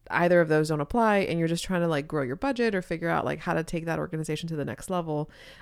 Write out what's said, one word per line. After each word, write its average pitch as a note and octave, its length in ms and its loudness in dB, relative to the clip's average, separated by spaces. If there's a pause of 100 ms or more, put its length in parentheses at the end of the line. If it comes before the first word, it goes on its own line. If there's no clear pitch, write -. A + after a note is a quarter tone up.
(120)
either F3 280 6
of D#3+ 100 4
those D#3 200 4
don't D3+ 120 0
apply A3 360 2
and E3+ 220 0
you're E3 80 2
just E3+ 160 -2
trying F3+ 180 0
to, E3+ 60 2
like, D3+ 200 0
grow D#3 140 -2
your C3 140 -2
budget A#3 400 0
or F3+ 80 -2
figure E3 260 -4
out, E3 160 0
like, D3 140 -4
how E3+ 160 -2
to E3 80 0
take E3 220 -6
that E3 120 -2
organization D#3 500 -4
to E3 80 -6
the C#3+ 80 -4
next B2+ 280 -8
level, D#3 400 -4 (300)